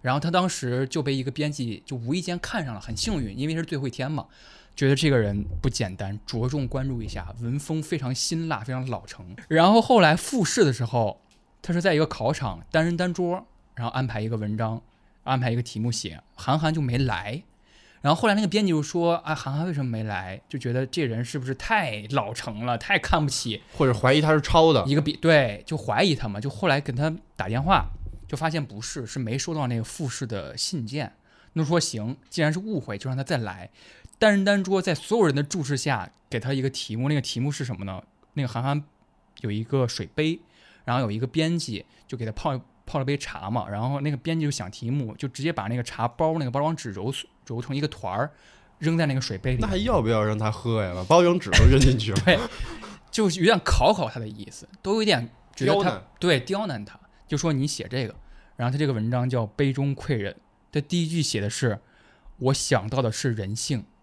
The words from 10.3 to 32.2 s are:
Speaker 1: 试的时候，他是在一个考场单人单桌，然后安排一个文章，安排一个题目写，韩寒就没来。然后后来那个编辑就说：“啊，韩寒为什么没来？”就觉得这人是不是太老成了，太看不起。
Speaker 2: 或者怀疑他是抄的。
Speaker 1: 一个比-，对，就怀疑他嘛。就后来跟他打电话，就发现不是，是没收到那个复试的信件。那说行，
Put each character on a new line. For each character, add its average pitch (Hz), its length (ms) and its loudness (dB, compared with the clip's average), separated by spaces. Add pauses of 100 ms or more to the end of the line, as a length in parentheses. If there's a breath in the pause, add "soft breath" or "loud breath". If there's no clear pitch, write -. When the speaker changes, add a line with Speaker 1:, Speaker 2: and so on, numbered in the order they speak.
Speaker 1:
试 190 220 4
的 139 80 4
时 120 140 -2
候， 113 340 -2 (400)
他 175 140 -4
是 170 80 0
在 185 100 4
一 147 60 4
个 156 80 4
考 120 260 -2
场 92 380 -6
单 160 120 4
人 170 140 2
单 180 160 0
桌， 180 340 -2 (280)
然 117 120 -4
后 120 60 -4
安 131 140 0
排 110 160 -4
一 110 60 -2
个 113 100 -2
文 104 180 -2
章， 113 240 -2 (440)
安 131 140 0
排 123 120 0
一 117 40 0
个 123 80 0
题 117 160 -6
目 117 140 0
写， 82 300 -8 (120)
韩 143 240 0
寒 156 140 2
就 160 80 -2
没 123 160 0
来。 117 460 -2 (580 soft breath)
然 143 120 2
后 160 80 2
后 233 60 2
来 208 80 4
那 214 60 2
个 208 80 0
编 202 180 2
辑 185 40 2
就 151 120 2
说 170 320 0 (100)
：“啊， 156 80 -4
韩 139 220 -4
寒 156 100 0
为 180 80 -2
什 143 60 -2
么 131 100 -2
没 110 140 -4
来？” 95 480 -6
就 143 80 -6
觉 120 140 -4
得 127 120 0
这 151 200 -2
人 117 200 -2
是 131 140 -6
不 127 80 -6
是 131 80 -4
太 131 560 -2
老 113 240 -2
成 113 320 -8
了， 120 100 0
太 196 220 0
看 160 260 2
不 139 60 0
起。 - 320 -4 (120)
Speaker 2:
或 147 120 4
者 123 80 6
怀 127 180 4
疑 151 80 6
他 156 120 4
是 151 80 6
抄 160 320 6
的。 110 160 6
Speaker 1:
一 139 80 2
个 156 40 4
比-， 151 120 -2 (100)
对， 139 420 4
就 156 120 -6
怀 113 260 0
疑 190 100 4
他 123 140 -2
嘛。 101 140 -4
就 135 100 -4
后 - 160 -2
来 143 140 4
跟 135 160 -4
他 156 180 0 (220)
打 95 100 -4
电 117 160 0
话， 170 240 4 (400)
就 147 100 -8
发 156 140 0
现 151 160 -2
不 104 160 -12
是， 123 240 -8
是 139 140 -8
没 131 180 -2
收 165 160 -4
到 143 140 -2
那 120 80 -2
个 113 80 -2
复 143 240 -6
试 120 180 -6
的 95 300 -8
信 139 280 -4
件。 117 280 -6 (400 soft breath)
那 160 120 0
说 165 140 2
行， 117 380 -4 (120)